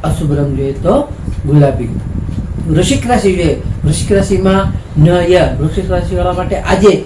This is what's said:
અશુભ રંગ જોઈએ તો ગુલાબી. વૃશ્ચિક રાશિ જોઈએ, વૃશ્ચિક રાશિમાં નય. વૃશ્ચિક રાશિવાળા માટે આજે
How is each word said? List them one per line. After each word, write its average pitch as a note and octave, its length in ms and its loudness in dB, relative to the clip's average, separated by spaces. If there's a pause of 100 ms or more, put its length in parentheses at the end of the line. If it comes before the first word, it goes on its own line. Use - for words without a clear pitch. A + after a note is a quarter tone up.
અશુભ D#3 300 -2
રંગ C#3 240 -2
જોઈએ C#3 160 -4
તો A3 280 0 (440)
ગુલાબી. C3+ 440 2 (800)
વૃશ્ચિક A#3 400 0
રાશિ G3+ 260 2
જોઈએ, E3 260 0 (240)
વૃશ્ચિક - 260 0
રાશિમાં G3 640 2 (300)
નય. F3 360 4 (200)
વૃશ્ચિક F#3 320 -2
રાશિવાળા F3+ 420 -2
માટે F3+ 260 -2
આજે F#3+ 460 4